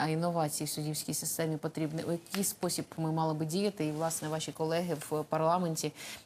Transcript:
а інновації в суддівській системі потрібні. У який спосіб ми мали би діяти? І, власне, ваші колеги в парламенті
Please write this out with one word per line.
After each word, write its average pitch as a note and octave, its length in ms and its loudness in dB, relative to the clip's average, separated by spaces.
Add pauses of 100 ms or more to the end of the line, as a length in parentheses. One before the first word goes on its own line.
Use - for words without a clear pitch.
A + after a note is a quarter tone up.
а D#3 40 2
інновації D#3+ 580 2
в - 40 -4
суддівській D3+ 440 -2
системі D#3+ 420 0
потрібні. D#3 460 -2
У E3 100 -2
який F#3 320 -2
спосіб - 400 -2 (120)
ми D#3+ 160 2
мали D#3+ 220 2
би D#3 100 0
діяти? F#3+ 420 0
І, D3+ 60 0
власне, D#3 360 -2
ваші D#3 240 -2
колеги E3 440 0 (140)
в D3+ 140 0
парламенті D#3+ 640 2 (380)